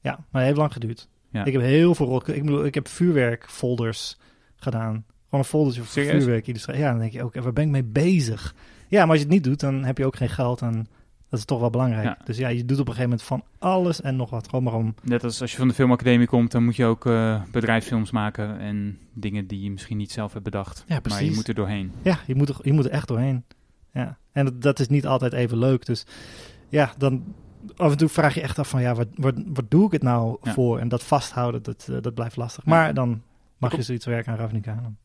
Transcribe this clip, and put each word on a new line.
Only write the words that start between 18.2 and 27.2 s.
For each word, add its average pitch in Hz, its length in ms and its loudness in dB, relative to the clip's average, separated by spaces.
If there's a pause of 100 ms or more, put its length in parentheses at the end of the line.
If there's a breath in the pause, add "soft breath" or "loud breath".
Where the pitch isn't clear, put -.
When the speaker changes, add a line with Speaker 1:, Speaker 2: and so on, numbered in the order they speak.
Speaker 2:
en 101 400 -6 (140)
dingen 104 340 -6
die 98 160 -8
je 101 80 -6
misschien 98 260 -8
niet 104 160 -6
zelf 107 200 -6
hebt 101 120 -10
bedacht. 101 340 -6
Speaker 1:
Ja, - 80 -20
Speaker 2:
Maar - 80 -2
je 127 60 -2
Speaker 1:
precies. 104 340 -2
Speaker 2:
moet 110 140 -4
er 113 60 -2
doorheen. 98 380 -4 (100)
Speaker 1:
Ja, 175 240 2
je 135 80 -4
moet 139 140 2
er, 139 140 -6
je 139 100 2
moet 147 120 4
er 127 60 -2
echt - 180 -4
doorheen. 123 360 0 (480)
Ja. - 260 -6 (140)
En 139 120 2
dat, 127 180 -2
dat 143 180 4
is 127 80 2
niet 139 180 2
altijd 127 260 2
even 120 260 0
leuk. 127 280 2
Dus 120 200 -4 (640 loud breath)
ja, 147 300 2
dan 131 260 0 (520)